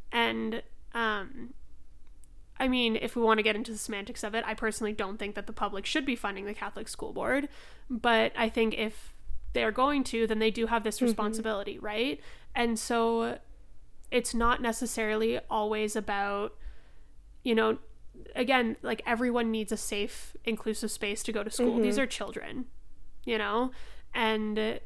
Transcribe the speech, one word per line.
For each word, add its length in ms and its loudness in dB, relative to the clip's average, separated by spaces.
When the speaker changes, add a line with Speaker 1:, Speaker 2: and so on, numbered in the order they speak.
Speaker 1:
And, 520 0
um, 600 -2
I 100 2
mean, 280 4
if 200 -4
we 60 2
wanna 200 6
get 140 4
into 160 -4
the 60 -6
semantics 440 -6
of 120 -4
it, 120 0
I 80 -2
personally 380 -2
don't 260 -4
think 160 -4
that 120 -4
the 60 -6
public 340 -2
should 200 0
be 100 2
funding 280 -4
the 100 -4
Catholic 340 -6
school 240 -6
board, 360 2
but 480 4
I 120 2
think 260 2
if 400 -4
they're 200 2
going 320 4
to, 220 2
then 120 2
they 120 4
do 160 2
have 180 2
this 120 0
Speaker 2:
Mm-hmm. 100 4
Speaker 1:
responsibility, 720 0
right? 420 -2
And 240 2
so 600 2
it's 240 2
not 260 6
necessarily 800 2
always 460 0
about, 580 0
you 120 4
know, 240 6
again, 460 4
like, 240 -2
everyone 440 2
needs 220 0
a 40 2
safe, 680 -4
inclusive 460 -2
space 340 -4
to 80 -2
go 100 0
to 80 -6
school. 300 4
These 140 4
Speaker 2:
Mm-hmm. 80 4
Speaker 1:
are 40 2
children, 600 -6
you 140 2
know, 340 2
and 720 2